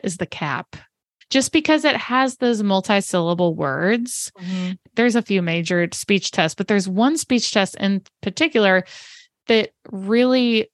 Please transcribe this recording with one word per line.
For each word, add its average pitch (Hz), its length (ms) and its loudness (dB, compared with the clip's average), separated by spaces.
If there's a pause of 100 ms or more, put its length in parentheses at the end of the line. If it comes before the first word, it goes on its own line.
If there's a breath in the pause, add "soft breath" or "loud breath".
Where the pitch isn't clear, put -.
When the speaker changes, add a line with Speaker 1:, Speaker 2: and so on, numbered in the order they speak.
Speaker 1:
is 175 140 -6
the 175 80 -6
cap. - 500 -8 (540)
Just 269 220 0
because 311 320 2
it 294 120 2
has 254 420 -2
those 240 240 0
multisyllable 185 920 2
words. 165 840 -2
Speaker 2:
Mm-hmm. 185 340 -6 (220)
Speaker 1:
There's 233 200 2
a 233 60 4
few 196 200 0
major 170 500 0
speech - 400 -2
tests, 160 240 0
but 196 120 -6
there's 196 200 2
one 233 300 0
speech - 340 -2
test 196 240 0
in 196 280 -2 (180)
particular 202 640 2 (640 loud breath)
that 220 240 2 (200)
really 233 800 0